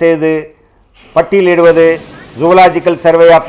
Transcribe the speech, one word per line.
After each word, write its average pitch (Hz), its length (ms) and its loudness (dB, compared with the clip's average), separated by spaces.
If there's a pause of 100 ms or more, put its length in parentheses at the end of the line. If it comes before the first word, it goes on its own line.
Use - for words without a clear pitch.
செய்து 160 300 -2 (840)
பட்டியலிடுவது 170 720 0 (520)
Zoological 175 540 0 (100)
Survey 165 240 2 (100)
of 160 100 -6